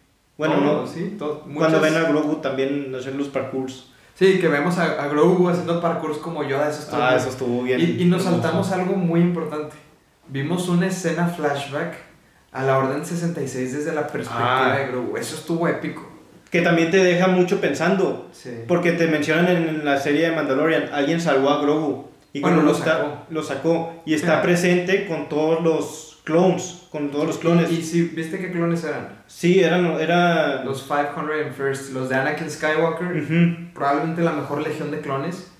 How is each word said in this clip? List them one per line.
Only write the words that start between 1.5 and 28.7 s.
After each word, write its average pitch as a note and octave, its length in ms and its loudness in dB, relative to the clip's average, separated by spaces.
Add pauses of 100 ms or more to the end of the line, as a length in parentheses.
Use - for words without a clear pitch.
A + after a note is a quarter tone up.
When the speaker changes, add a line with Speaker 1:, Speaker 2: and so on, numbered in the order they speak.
Speaker 2:
muchas - 20 4
Speaker 1:
ven D#3 160 4
a E3 140 2
Grogu D3 320 2
también C3+ 520 -2
hacer C3 200 -8
los C#3 140 -4
parkours. - 600 -6 (260)
Speaker 2:
Sí, F#3 240 4
que E3+ 100 2
vemos D3+ 280 2
a, D#3 260 0
a C#3+ 60 -4
Grogu F3 400 4
haciendo E3+ 320 0
parkours D#3 380 -2
como D#3+ 260 -6
Yoda, C#3 240 0
eso D3 140 -6
estuvo B2 200 -4
Speaker 1:
Ah, B2+ 100 4
Speaker 2:
muy B2 60 4
Speaker 1:
eso A#2 120 -2
estuvo B2 320 -2
bien B2+ 180 0
Speaker 2:
Y, E3+ 220 2
y - 20 2
nos F3 220 4
Speaker 1:
hermoso. F3 160 2
Speaker 2:
saltamos E3 300 0
algo F3+ 220 -2
muy E3+ 260 2
importante. D#3 540 -2 (540)
Vimos D#3+ 400 -4
una F3 200 2
escena E3+ 400 -2
flashback D3 680 -4 (580)
a C3 100 -6
la C3+ 140 2
Orden C3+ 300 0
sesenta E3+ 340 -4
y C3 80 -4
seis B2+ 240 -4
desde D3 220 -4
la D3 120 -2
perspectiva B2 680 0
Speaker 1:
Ah. C#3 60 0
Speaker 2:
de C3 80 -4
Grogu. A#2+ 280 -4
Eso - 180 -6
estuvo E3+ 320 -2
épico. - 440 -6 (400)
Speaker 1:
Que F3 100 2
también E3 300 4
te F#3+ 80 4
deja F3+ 300 4
mucho F3+ 300 4
pensando. E3+ 760 0
Speaker 2:
Sí. - 180 -16 (180)
Speaker 1:
Porque F3 240 2
te E3 140 2
mencionan D#3 420 2
en, E3 220 2
en D3+ 160 -4
la C#3 120 2
serie D#3 300 2
de D#3 80 0
Mandalorian, D3+ 560 0
alguien D3+ 300 0
salvó C#3 280 4
a D3 120 2
Grogu. D3 460 0 (240)
Y C#3+ 80 -6
Speaker 2:
Bueno, F3 160 4
Speaker 1:
Grogu D3+ 160 6
Speaker 2:
lo - 60 2
Speaker 1:
está, D#3+ 200 0
Speaker 2:
sacó. D3 200 -4 (120)
Speaker 1:
lo D#3 140 -4
sacó. E3 640 -2
Y D#3 80 2
está D#3 200 2
Speaker 2:
Ajá. - 80 2
Speaker 1:
presente F3+ 640 2
con D3+ 220 -6
todos D#3 340 0
los - 640 -2
clones, E3+ 680 2
con D3 220 -6
todos D3+ 140 0
los - 100 -4
Speaker 2:
Y, - 40 -10
Speaker 1:
clones. E3 300 4
Speaker 2:
y E3 120 0
sí, E3+ 200 0 (120)
¿viste E3 260 -6
qué F3+ 100 -6
clones E3+ 320 0